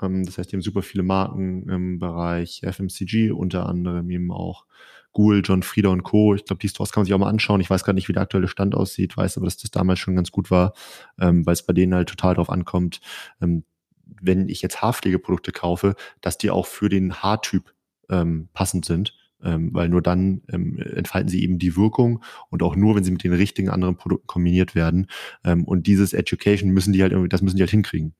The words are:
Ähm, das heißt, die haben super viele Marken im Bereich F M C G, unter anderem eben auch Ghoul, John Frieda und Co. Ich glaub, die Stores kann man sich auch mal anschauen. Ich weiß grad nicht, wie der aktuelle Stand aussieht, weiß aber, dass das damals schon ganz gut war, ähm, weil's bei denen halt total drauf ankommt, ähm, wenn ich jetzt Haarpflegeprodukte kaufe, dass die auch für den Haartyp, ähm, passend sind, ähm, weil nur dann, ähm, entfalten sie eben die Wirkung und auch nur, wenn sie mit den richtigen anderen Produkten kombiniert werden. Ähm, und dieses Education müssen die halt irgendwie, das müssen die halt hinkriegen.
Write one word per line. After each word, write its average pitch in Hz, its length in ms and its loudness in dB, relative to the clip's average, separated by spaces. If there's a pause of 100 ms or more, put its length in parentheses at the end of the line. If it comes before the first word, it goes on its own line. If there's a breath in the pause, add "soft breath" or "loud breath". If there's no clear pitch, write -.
Ähm, 92 220 -2
das 90 140 -10
heißt, 87 140 -10
die - 40 -6
haben 92 60 -4
super 95 200 -4
viele 98 200 -4
Marken 92 680 -2
im 90 300 -4
Bereich 85 640 -6
F 95 160 -6
M 98 100 -4
C 95 180 -8
G, 110 260 0
unter 90 340 -4
anderem 87 440 -4
eben 87 200 -4
auch 90 340 -10 (480 loud breath)
Ghoul, 104 320 6
John 92 200 2
Frieda 101 240 2
und 90 160 2
Co. 107 320 4
Ich 98 80 -6
glaub, 92 160 -6
die 101 80 -4
Stores - 240 -6
kann 107 80 0
man 98 60 2
sich 98 80 2
auch 95 40 4
mal 98 100 2
anschauen. 104 320 2
Ich 90 100 -2
weiß 95 120 2
grad 98 140 0
nicht, 95 120 -2
wie 98 40 0
der 92 100 0
aktuelle 92 240 0
Stand 98 300 -2
aussieht, 98 400 -4
weiß 95 200 -2
aber, 92 100 -4
dass 87 100 -4
das - 160 -12
damals 92 260 2
schon 92 160 -4
ganz 90 160 0
gut - 220 -2
war, 90 220 4 (460 loud breath)
ähm, 87 240 4
weil's 85 220 0
bei 92 60 0
denen 92 200 4
halt 90 160 2
total 90 280 0
drauf 85 140 0
ankommt, 90 500 -2 (400 loud breath)
ähm, 85 240 0 (560)
wenn 92 300 0
ich 95 100 -8
jetzt - 220 -6
Haarpflegeprodukte 92 680 -2
kaufe, 87 440 -2 (260 loud breath)
dass - 160 -4
die 101 140 -2
auch 92 160 0
für - 240 -2
den 95 320 0
Haartyp, 98 500 -2 (380)
ähm, 82 420 -2
passend 90 320 -4
sind, 87 320 -2 (260 soft breath)
ähm, 82 300 -2
weil 87 160 0
nur 87 140 2
dann, 92 480 0
ähm, 90 280 -4
entfalten - 520 -4
sie 92 120 0
eben 90 160 0
die 87 160 0
Wirkung 113 480 2 (280 loud breath)
und 85 120 -2
auch 80 140 0
nur, 107 200 6
wenn 98 80 2
sie 92 60 0
mit 87 140 -4
den 90 80 2
richtigen 95 380 0
anderen 92 260 0
Produkten - 300 -4
kombiniert 87 480 2
werden. 85 320 2 (360 loud breath)
Ähm, 87 220 2
und 90 220 0
dieses 98 260 4
Education 95 580 0
müssen 95 220 4
die 95 80 4
halt 92 120 4
irgendwie, 92 180 2
das 90 100 2
müssen 95 160 0
die 95 60 4
halt 85 80 2
hinkriegen. 80 500 0